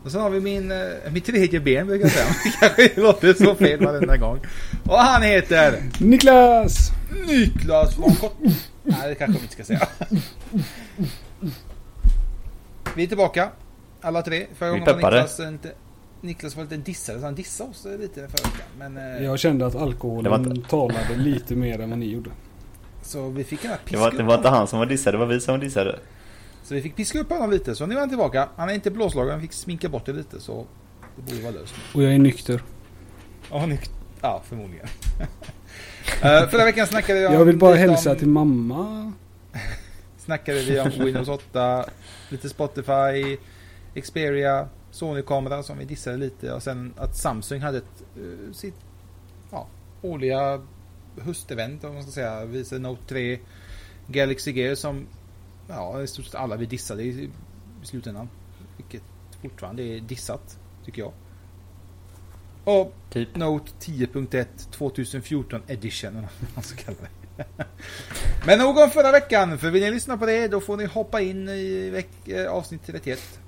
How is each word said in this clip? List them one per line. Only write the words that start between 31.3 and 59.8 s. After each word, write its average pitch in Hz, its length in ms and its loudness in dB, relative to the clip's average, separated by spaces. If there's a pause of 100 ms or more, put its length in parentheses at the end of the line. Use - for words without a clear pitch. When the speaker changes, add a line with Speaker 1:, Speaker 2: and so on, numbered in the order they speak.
Speaker 1:
vara 117 100 -10
löst 85 260 -16
nu. - 220 -6
Speaker 2:
Och 139 80 6
jag 135 60 4
är 139 60 8
nykter. 123 440 4 (880)
Speaker 1:
Ja, 147 140 -4
nykt-, 143 260 -4 (300)
ja, 110 240 -4
förmodligen. 95 460 -14
<laughs> - 360 -4 (960)
Eh, 156 260 6
förra 226 180 4
veckan 226 220 2
snackade 208 320 0
vi 190 80 2
om 151 60 4
Speaker 2:
Jag 165 120 10
vill 170 120 8
bara 180 140 10
Speaker 1:
lite 175 100 8
Speaker 2:
hälsa 165 300 4
Speaker 1:
om 131 60 2
Speaker 2:
till 143 100 2
mamma. 151 840 2 (520)
Speaker 1:
<laughs> - 520 -12
Snackade 147 440 -4
vi 135 180 0
om 135 100 0
Windows 131 380 -2
åtta, 127 580 -2 (440)
lite 139 200 -10
Spotify, 139 880 -2 (640)
Xperia, 139 640 -2 (240)
Sony-kamera 139 720 -6
som 143 140 -14
vi 139 80 -12
dissade 131 320 -10
lite, 127 360 -10
och 123 100 -10
sen 123 340 -10
att - 200 -6
Samsung 131 440 -6
hade 143 160 -6
ett, - 260 -14 (120)
eh, 87 380 -16
sitt, 190 220 -16 (760)
ja, - 160 -14 (340)
årliga 139 600 -4 (600)
höstevent, 135 600 -10
om 147 100 -14
man 143 100 -14
ska 139 80 -18
säga. 113 340 -8
Vi 123 180 -10
ser 131 160 -10
Note 127 280 -10
tre, 123 320 -6 (680)
Galaxy 135 440 -2
Gear 127 240 -4
som, 139 320 -10 (600)
ja, 120 340 -10
i 135 60 -10
stort - 180 -14
sett - 100 -18
alla 120 200 -8
vi 113 100 -6
dissade 113 380 -10
i, 123 40 -6 (760)
i - 20 -18
slutändan. 120 440 -14 (480)
Vilket - 260 -20 (380)
fortfarande 117 420 -14